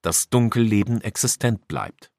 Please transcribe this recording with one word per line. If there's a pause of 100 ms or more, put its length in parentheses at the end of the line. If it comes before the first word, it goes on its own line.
das
Dunkelleben
existent
bleibt.